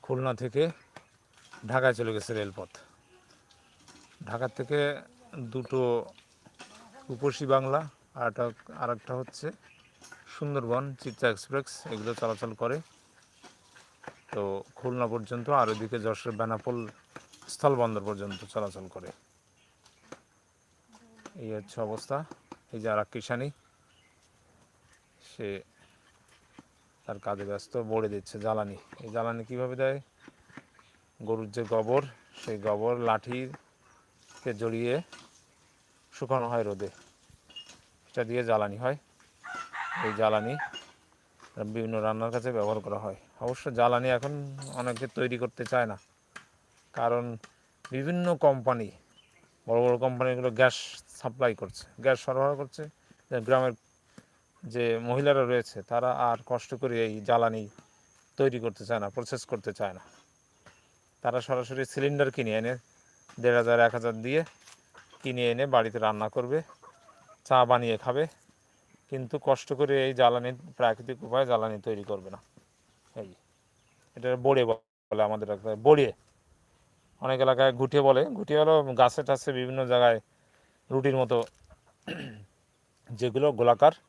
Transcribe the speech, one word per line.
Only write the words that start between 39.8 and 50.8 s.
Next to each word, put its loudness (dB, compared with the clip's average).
এই -4
জ্বালানি 2
বিভিন্ন -4
রান্নার -2
কাজে -4
ব্যবহার 0
করা -6
হয়। -8
অবশ্য -6
জ্বালানি 4
এখন -4
অনেকে -4
তৈরি 0
করতে -6
চায় 2
না, -10
কারণ 0
বিভিন্ন -2
কোম্পানি, 2
বড় 2
বড় 4
কোম্পানিগুলো 0
গ্যাস 6